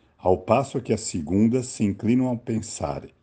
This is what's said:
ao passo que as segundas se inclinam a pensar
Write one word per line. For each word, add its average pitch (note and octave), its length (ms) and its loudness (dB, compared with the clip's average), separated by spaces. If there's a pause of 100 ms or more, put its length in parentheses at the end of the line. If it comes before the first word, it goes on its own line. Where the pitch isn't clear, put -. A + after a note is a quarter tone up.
(180)
ao F2+ 220 4
passo C3+ 420 0
que - 100 -2
as A2 80 0
segundas G#2+ 680 0
se - 180 -2
inclinam A#2+ 440 2
a B2 60 -2
pensar G#2+ 720 -6 (140)